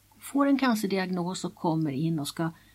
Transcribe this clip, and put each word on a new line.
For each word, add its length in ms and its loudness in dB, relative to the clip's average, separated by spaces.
får 280 0
en 100 4
cancerdiagnos 880 0
och 100 -6
kommer 360 0
in 280 0
och 80 -4
ska, 240 -4